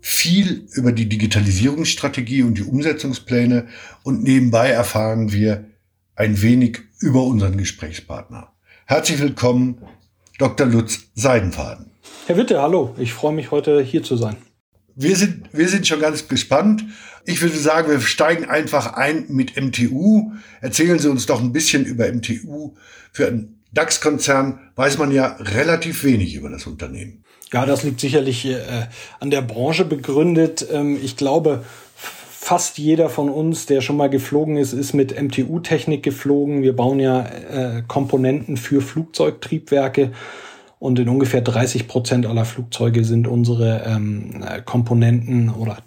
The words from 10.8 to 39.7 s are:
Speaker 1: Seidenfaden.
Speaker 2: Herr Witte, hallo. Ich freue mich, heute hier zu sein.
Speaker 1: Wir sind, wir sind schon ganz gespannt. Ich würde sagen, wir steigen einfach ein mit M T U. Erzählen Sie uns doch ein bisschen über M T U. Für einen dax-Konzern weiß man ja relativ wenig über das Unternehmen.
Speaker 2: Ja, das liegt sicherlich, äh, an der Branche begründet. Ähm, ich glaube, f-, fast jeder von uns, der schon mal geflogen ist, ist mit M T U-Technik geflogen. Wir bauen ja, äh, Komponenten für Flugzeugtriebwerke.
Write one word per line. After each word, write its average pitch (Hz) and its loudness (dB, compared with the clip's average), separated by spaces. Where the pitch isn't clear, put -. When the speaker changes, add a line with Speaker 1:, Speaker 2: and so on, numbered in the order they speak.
Speaker 1:
Seidenfaden. 107 -2
Speaker 2:
Herr 175 2
Witte, 208 2
hallo. 143 0
Ich 123 -4
freue 151 -2
mich, 156 -6
heute 147 2
hier 135 -2
zu 127 -2
sein. 110 -2
Speaker 1:
Wir 151 0
sind, 180 -2
wir 165 2
sind 190 0
schon 151 0
ganz 151 -2
gespannt. 185 2
Ich 170 -2
würde 156 0
sagen, 156 2
wir 139 2
steigen 160 0
einfach 143 -2
ein 147 -2
mit 131 -2
M 135 -2
T 120 0
U. 208 4
Erzählen 160 2
Sie 143 4
uns 127 -2
doch 127 0
ein 123 -2
bisschen 147 0
über 117 -2
M 117 -2
T - -6
U. 147 -14
Für 135 0
einen 113 -6
dax-Konzern 139 0
weiß 139 2
man 143 0
ja 135 2
relativ 156 -2
wenig 95 2
über 69 -10
das 73 -14
Unternehmen. 78 -14
Speaker 2:
Ja, 123 0
das 139 0
liegt 135 -4
sicherlich, 135 0
äh, 127 -2
an 139 -4
der 143 2
Branche 127 -2
begründet. 160 0
Ähm, 143 0
ich 131 -8
glaube, 143 2
f-, - -20
fast - -2
jeder 156 2
von 143 -2
uns, 156 -2
der 135 2
schon 147 -2
mal 143 2
geflogen 147 0
ist, 123 0
ist 135 -4
mit 139 0
M 139 -2
T 131 -2
U-Technik 160 -2
geflogen. 143 0
Wir 131 2
bauen 131 2
ja, 127 2
äh, 123 -6
Komponenten 131 0
für 139 0
Flugzeugtriebwerke. 147 -2